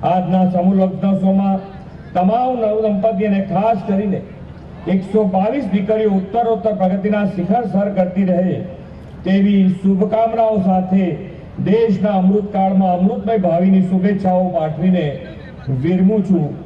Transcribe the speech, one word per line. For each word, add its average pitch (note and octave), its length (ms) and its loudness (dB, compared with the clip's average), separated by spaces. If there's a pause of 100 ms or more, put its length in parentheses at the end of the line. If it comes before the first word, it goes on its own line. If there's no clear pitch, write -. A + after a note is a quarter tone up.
આજના F3+ 460 2
સમૂહ F#3 260 2
લગ્નોત્સવમાં F#3+ 840 2 (540)
તમામ A#3+ 460 2
નવદંપતીઓને, G#3 840 0
ખાસ G3 360 0 (100)
કરીને G3 340 0 (640)
એકસો F#3+ 360 0
બાવીસ G#3 420 0
દીકરીઓ G#3 440 0
ઉત્તરોત્તર A3 640 0
પ્રગતિના G3 520 0
શિખર F#3+ 420 0
સર G3+ 220 0
કરતી F#3+ 340 0
રહે F3+ 380 0 (600)
તેવી G3 460 4
શુભકામનાઓ A3 960 2
સાથે F#3 500 2 (480)
દેશના G#3 460 2
અમૃતકાળમાં F#3+ 840 2
અમૃતમય G#3 460 0
ભાવિની F#3 440 2
શુભેચ્છાઓ F#3 680 0
પાઠવીને D#3+ 720 -2 (600)
વિરમું F#3 420 2
છું. D#3+ 260 0 (160)